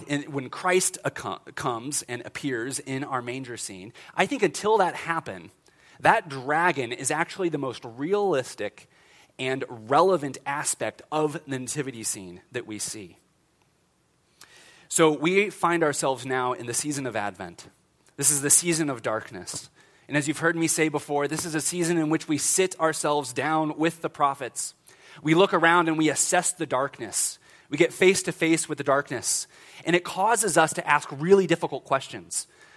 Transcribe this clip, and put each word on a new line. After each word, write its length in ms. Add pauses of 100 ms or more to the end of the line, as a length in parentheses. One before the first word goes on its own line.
and 240
when 180
Christ 540
acco-, 520
comes 480
and 200
appears 540
in 260
our 200
manger 340
scene, 360 (220)
I 120
think 160
until 340
that 160
happen, 560 (520)
that 280
dragon 600
is 180
actually 400
the 80
most 260
realistic 1040 (520)
and 280
relevant 800
aspect 560 (100)
of 360
the 100
nativity 460
scene 380 (100)
that 160
we 100
see. 400 (1800)
So 180
we 380
find 340
ourselves 400
now 300
in 140
the 80
season 320
of 80
Advent. 520 (480)
This 140
is 140
the 80
season 400
of 100
darkness. 680 (360)
And 80
as 120
you've 100
heard 180
me 120
say 200
before, 400
this 200
is 80
a 60
season 360
in 140
which 160
we 100
sit 420
ourselves 540
down 420
with 280
the 80
prophets. 640 (480)
We 100
look 180
around 360
and 100
we 120
assess 420
the 160
darkness. 720 (320)
We 60
get 140
face 300
to 100
face 380
with 80
the 60
darkness. 640 (360)
And 120
it 80
causes 560
us 140
to 140
ask 240
really 360
difficult 380
questions. 600 (320)